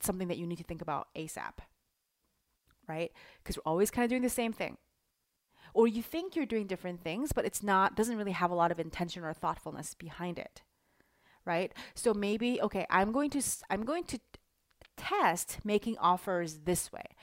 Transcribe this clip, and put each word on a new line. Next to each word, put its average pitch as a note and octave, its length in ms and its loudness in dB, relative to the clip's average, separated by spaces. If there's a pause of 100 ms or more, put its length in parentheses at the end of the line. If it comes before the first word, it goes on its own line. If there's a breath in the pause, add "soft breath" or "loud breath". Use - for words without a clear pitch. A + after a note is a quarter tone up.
something F#3 280 -2
that E3 100 -2
you E3+ 80 -6
need E3+ 100 -4
to E3+ 80 -12
think E3 160 -10
about D#3+ 340 -4
asap, - 440 -10 (1300)
right? E3 240 -4 (320 loud breath)
'Cause - 140 -8
we're - 120 -2
always F#3 200 4
kinda A#3+ 180 2
doing B3+ 140 2
the B3 80 2
same A#3 220 0
thing. - 260 -6 (960 soft breath)
Or A#3 120 10
you A#3 160 0
think E4+ 320 -6
you're D4+ 120 0
doing A3 200 0
different F3+ 360 -6
things, G#3 300 -4
but A#3 120 0
it's - 180 -4
not, G3 320 4
doesn't A3+ 220 2
really G3+ 160 -2
have F3 180 2
a F3+ 40 0
lot E3+ 180 4
of E3 80 -4
intention E3+ 440 -4
or D#3+ 100 -4
thoughtfulness D#3+ 600 -4
behind F3 440 -8
it, - 240 -12 (840 soft breath)
right? F3 280 0 (220 loud breath)
So A3+ 200 2
maybe, G#3+ 480 2
okay, G3 260 0
I'm G3 240 4
going C#4+ 180 2
to C#4+ 80 -2
s-, - 300 -2
I'm G#3 160 -2
going E4 200 -2
to B3+ 140 -6
t-, - 60 -12 (720)
test B3+ 680 0
making G#3 340 2
offers F3 640 2
this E3+ 320 0
way. - 120 -12 (180 loud breath)